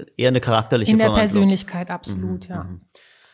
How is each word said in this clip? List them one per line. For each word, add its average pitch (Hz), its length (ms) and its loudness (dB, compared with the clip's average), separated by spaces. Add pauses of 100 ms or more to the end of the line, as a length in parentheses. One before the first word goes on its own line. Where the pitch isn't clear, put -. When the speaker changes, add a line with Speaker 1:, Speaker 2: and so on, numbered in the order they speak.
(160)
Speaker 1:
eher 123 120 2
eine 127 120 2
charakterliche 110 520 2
Speaker 2:
In 110 40 6
der - 120 4
Speaker 1:
Verwandlung. 151 180 2
Speaker 2:
Persönlichkeit, 190 640 0
absolut, 185 580 -8
Speaker 1:
Mhm, 180 60 -10
Speaker 2:
ja. 165 100 -10
Speaker 1:
mhm. 90 160 -14 (540)